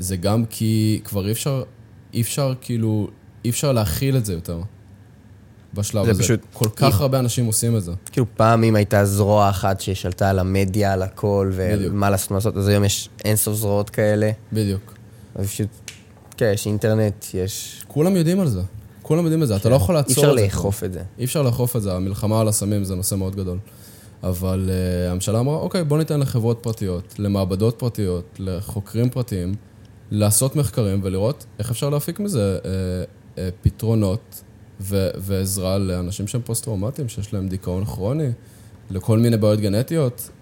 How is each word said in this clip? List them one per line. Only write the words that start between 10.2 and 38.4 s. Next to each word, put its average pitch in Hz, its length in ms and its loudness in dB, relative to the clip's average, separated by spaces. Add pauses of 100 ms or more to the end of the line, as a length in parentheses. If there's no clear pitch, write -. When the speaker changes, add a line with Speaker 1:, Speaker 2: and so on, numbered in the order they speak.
Speaker 2:
על 98 100 2
המדיה, 98 540 2
על 95 80 0
הכל, 98 560 0
Speaker 1:
בדיוק. 95 360 0
Speaker 2:
ומה 101 160 2
לעשות, 95 220 0
מה 98 60 2
לעשות, 98 200 0
אז 101 100 0
היום 101 160 4
יש - 260 0 (160)
אינסוף 107 300 0
זרועות 101 340 0
כאלה. 107 420 2 (220)
Speaker 1:
בדיוק. 101 400 -2 (420)
Speaker 2:
אז 101 120 -4
פשוט, 101 200 -4 (720)
כן, 113 160 2
יש 104 140 -2
אינטרנט, 107 680 0
יש - 540 -6
Speaker 1:
כולם 175 280 2
יודעים 175 240 2
על 180 80 2
זה. 98 140 0 (400)
כולם 160 220 0
יודעים 160 180 2
על 147 60 2
זה. 107 80 2
אתה 101 80 0
Speaker 2:
כן. 117 60 4
Speaker 1:
לא 139 60 8
יכול 170 200 4
לעצור 131 200 2 (100)
Speaker 2:
אי 147 40 8
אפשר 143 40 6
Speaker 1:
את 131 40 4
זה. 110 80 4
Speaker 2:
לאכוף 101 380 -2
את 95 100 -4
זה. 82 80 -8 (180)
Speaker 1:
אי 120 60 -2
אפשר 147 160 0
לאכוף 123 340 0
את 117 60 0
זה. 98 120 -2
המלחמה 98 480 0
על 110 60 4
הסמים 104 360 0
זה 95 120 -4
נושא 92 200 -2
מאוד 95 200 -2
גדול. 92 220 -4 (640)
אבל, 92 460 0 (360)
אה, 90 60 -2
הממשלה 101 280 0
אמרה, 139 160 0
אוקיי, 185 280 -2
בוא 151 140 2
ניתן 156 220 0
לחברות 117 420 0
פרטיות, 95 580 -6
למעבדות 98 600 0
פרטיות, 95 600 -4
לחוקרים 101 680 -4
פרטיים, 101 460 -4 (560)
לעשות 104 440 2
מחקרים 101 480 0
ולראות 95 420 -2 (140)
איך 110 120 -6
אפשר 143 180 -2
להפיק 147 300 -4
מזה, 113 460 0
אה, - 40 -4 (760)
אה, 92 60 -4 (120)
פתרונות 110 800 0 (400)
ו-, 98 360 0
ועזרה 95 600 -2
לאנשים 92 500 -4
שהם 120 140 -4
פוסט-טראומטיים, 113 680 -6
שיש 104 240 -8
להם 95 140 -4
דיכאון 92 380 -4
כרוני, 123 440 -2 (600)